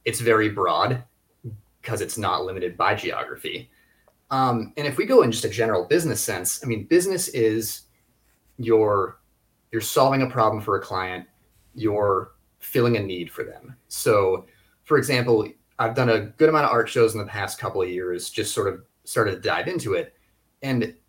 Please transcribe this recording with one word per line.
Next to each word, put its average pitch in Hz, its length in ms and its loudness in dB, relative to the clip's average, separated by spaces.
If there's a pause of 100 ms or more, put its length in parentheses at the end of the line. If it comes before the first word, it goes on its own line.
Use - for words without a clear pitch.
it's 110 140 -2
very 113 300 4
broad 101 540 0 (760)
'cause 107 200 -4
it's - 160 -6
not 92 280 -2
limited 92 320 -6
by 98 180 2
geography. - 720 -8 (640)
Um, 123 460 0
and 147 100 -4
if 135 100 -2
we 208 80 0
go 247 160 8
in 123 100 4
just - 140 -4
a 113 40 -2
general 107 360 0
business 165 360 0
sense, 92 420 -4
I 139 40 -6
mean, 107 180 -4
business 180 440 2
is 113 520 0 (760)
you're, 107 640 2 (520)
you're 113 100 -4
solving 135 420 2
a 127 60 0
problem 107 320 2
for 104 160 0
a 92 40 -4
client, 92 460 -8 (480)
you're 104 560 0 (280)
filling 120 380 0
a - 20 0
need 92 320 -6
for - 120 -10
them. - 320 -16 (140)
So, 95 560 2 (400)
for 151 120 4
example, 120 500 2 (300)
I've 117 160 -2
done 123 160 2
a 110 120 4
good 156 280 2
amount 151 160 2
of - 60 2
art 117 180 2
shows 113 240 4
in 107 60 -6
the 101 80 -10
past 101 320 -8
couple 98 220 -4
of 92 80 -2
years, 90 420 -6
just - 240 -4
sort 98 180 0
of 90 80 -14 (240)
started 104 300 0
to 87 60 -12
dive 90 260 -2
into 127 260 -4
it. 85 200 -4 (480)
And, 127 320 -2 (160)